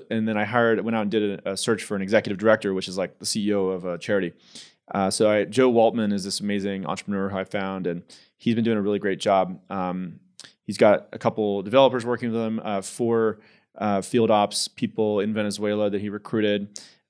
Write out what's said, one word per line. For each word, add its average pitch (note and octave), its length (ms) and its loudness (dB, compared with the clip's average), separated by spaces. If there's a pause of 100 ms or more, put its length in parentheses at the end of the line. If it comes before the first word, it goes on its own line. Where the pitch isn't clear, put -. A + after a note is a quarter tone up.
and A2 180 -2
then A2 100 -2
I G#2 80 0
hired, A2+ 360 2
went A2+ 140 -4
out A2 80 -2
and G#2 80 -2
did G#2 340 0
a, G2 60 -2
a F#2+ 60 -6
search A2 260 -2
for G#2 120 -6
an F#2+ 60 -4
executive G2+ 360 0
director, G#2+ 360 4
which F#2 140 -4
is, F#2+ 100 -8
like, F2+ 220 -4
the - 60 -14
C G#2 240 -2
E G#2 40 2
O G2 140 2
of F#2 180 -4
a F2 120 -4
charity. F#2 360 -2 (600)
Uh, G2 160 2
so G#2+ 220 2
I, G#2 140 2
Joe B2+ 260 4
Waltman A2 400 4
is G2+ 120 -2
this F#2+ 180 -6
amazing G2+ 440 -4
entrepreneur G2 440 -4
who G2 80 -6
I F#2+ 60 -4
found, F#2+ 440 -6
and F2 160 -4 (340)
he's A#2 180 0
been A#2 80 0
doing A2 140 2
a G#2 40 0
really G2+ 180 0
great G2 200 -2
job. F#2 400 2 (120)
Um, F#2 480 -6 (440)
he's G2+ 140 -8
got G#2 340 6
a - 60 -14
couple G#2 460 -2
developers A#2+ 420 4
working A#2+ 260 -4
with A2+ 80 -2
him, A2 240 -4
uh, G2+ 180 -2
four, A2+ 580 0 (380)
uh, G2+ 240 0
field A2+ 280 2
ops G#2 380 2
people G#2+ 540 -2
in G#2+ 120 -2
Venezuela G#2 560 -2
that G2+ 120 -2
he G#2 80 -6
recruited. G#2 720 -2 (300)